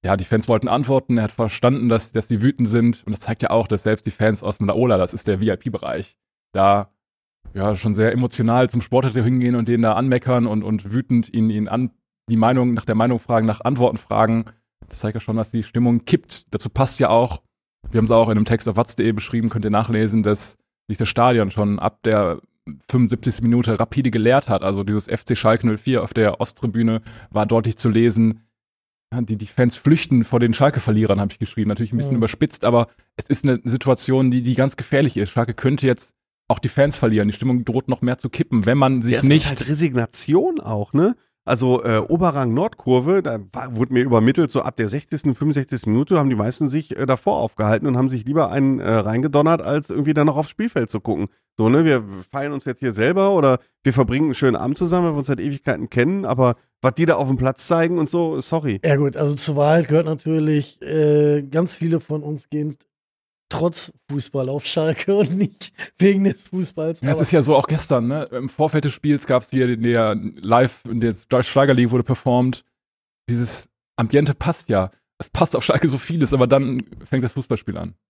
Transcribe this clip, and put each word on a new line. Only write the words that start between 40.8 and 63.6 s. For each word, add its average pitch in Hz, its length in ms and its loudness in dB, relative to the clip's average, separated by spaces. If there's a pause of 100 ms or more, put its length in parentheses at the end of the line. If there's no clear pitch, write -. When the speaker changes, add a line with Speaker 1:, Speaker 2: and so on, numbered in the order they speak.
Speaker 3:
ne? 185 220 2 (340)
Also, 127 360 0
äh, 113 140 2
Oberrang 143 560 0
Nordkurve, 147 680 0
da 113 160 -6 (140)
war, 127 240 -10
wurde 123 160 0
mir 131 100 4
übermittelt, 127 480 4
so 139 120 -2
ab - 120 -6
der 107 140 -4
sechzigsten, 143 480 -4
fünfundsechzigsten 139 560 -2
Minute 151 260 2
haben 139 100 2
die 127 60 0
meisten 117 340 -2
sich, 151 280 -4
äh, 135 100 -4
davor 131 300 0
aufgehalten 107 500 0
und 127 100 0
haben 131 120 2
sich 123 160 -4
lieber 139 260 0
einen, 135 300 0
äh, 104 100 -2
reingedonnert, 139 720 2
als 143 280 -4
irgendwie 147 220 0
dann 147 140 4
noch 143 100 0
aufs 151 140 -4
Spielfeld 208 400 -4
zu 110 80 -6
gucken. 95 300 -4 (280)
So, 110 120 2
ne, 147 160 4
wir 135 180 2 (300)
feiern 143 200 -8
uns 135 120 -10
jetzt 127 160 -8
hier 123 100 -2
selber 175 400 0
oder 139 300 2 (240)
wir 135 80 2
verbringen 127 340 2
einen 135 80 -2
schönen 127 220 2
Abend 139 200 -4
zusammen, 175 300 0
weil 160 60 -2
wir 147 60 -4
uns 135 100 -6
seit 151 100 -2
Ewigkeiten 123 500 -6
kennen, 175 360 0
aber 123 320 0 (260)
was 127 120 0
die 165 120 0
da 165 80 4
auf 135 140 0
dem 135 80 0
Platz 131 320 -4
zeigen 165 320 0
und 147 100 0
so, 160 300 -2
sorry. 139 440 -4
Speaker 2:
Ja 147 120 2
gut, 139 200 -2
also 147 200 -2
zur 147 180 -6
Wahrheit 151 320 2
gehört 156 200 2
natürlich, 156 760 -2
äh, 147 600 2
ganz 160 340 -4
viele 165 240 -2
von 151 240 -8
uns 147 260 -10
gehen 151 260 -6 (720)
trotz 165 440 -4 (180)